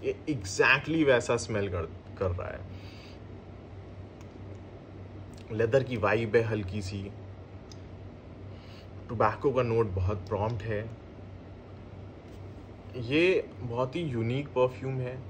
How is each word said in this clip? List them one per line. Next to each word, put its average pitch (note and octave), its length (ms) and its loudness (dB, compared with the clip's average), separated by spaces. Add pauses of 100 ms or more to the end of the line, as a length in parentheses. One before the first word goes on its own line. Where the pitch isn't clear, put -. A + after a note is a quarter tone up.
ये C3+ 120 0 (140)
exactly C#3+ 760 6
वैसा B2 320 6
smell G#2 320 0
कर, F2 120 0 (360)
कर F#2+ 140 2
रहा - 180 -4
है। - 120 -8 (3000)
Leather A2+ 320 6
की B2 140 -2
vibe G#2 380 4
है A#2 60 10
हल्की G#2+ 400 0
सी, G2 300 -6 (2000)
Tobacco A2+ 440 4
का B2+ 100 6
note A2+ 220 4
बहुत F#2+ 320 0
prompt G#2 460 0
है। A2 260 -2 (2000)
ये C#3+ 540 4 (100)
बहुत B2+ 360 -2
ही E3+ 60 0
unique C3 460 0
perfume D3 460 2
है। B2+ 260 -4 (100)